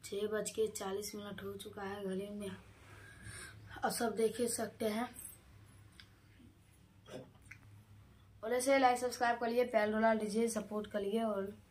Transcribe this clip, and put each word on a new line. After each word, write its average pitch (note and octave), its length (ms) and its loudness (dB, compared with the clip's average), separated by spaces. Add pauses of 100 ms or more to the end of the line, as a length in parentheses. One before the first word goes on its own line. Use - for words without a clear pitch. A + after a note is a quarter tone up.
छः G#3 240 -4
बज G#3 240 -2
के A3 160 2
चालीस G#3 480 -4
मिनट G3+ 280 -8
हो G3 100 -8
चुका G#3 300 -10
है G3+ 220 -6
घड़ी F#3+ 240 -2
में, G#3 200 -6
आप - 1400 -8
सब A3 240 0
देख A3 240 2
ही A#3+ 80 2
सकते A3+ 420 -2
हैं। A3+ 200 0 (3250)
और A#3 100 0
ऐसे C4 240 6
like B3 200 8
subscribe A#3+ 420 0
करिए, A#3+ 260 2
प्यार G#3+ 260 4
डोला A3 240 6
दीजिए, G#3+ 320 2
support G#3+ 400 -2
करिए G#3 360 0
और G3+ 340 -2 (140)